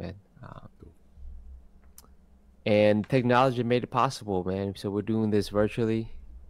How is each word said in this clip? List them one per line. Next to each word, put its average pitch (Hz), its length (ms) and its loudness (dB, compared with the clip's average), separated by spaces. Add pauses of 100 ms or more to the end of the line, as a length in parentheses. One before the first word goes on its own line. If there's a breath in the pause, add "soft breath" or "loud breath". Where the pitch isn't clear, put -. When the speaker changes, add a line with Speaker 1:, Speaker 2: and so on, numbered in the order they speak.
Speaker 1:
man. 90 140 -10 (280)
Uh, - 180 -18 (200)
Speaker 2:
Cool. 80 120 -20 (1700)
Speaker 1:
and 104 440 4
technology 123 540 4
made 120 220 2
it - 60 -8
possible, 110 540 0
man. 98 300 -4
So 104 160 -6
we're 101 120 -2
doing 110 280 0
this 104 200 0
virtually, 113 640 -2 (380)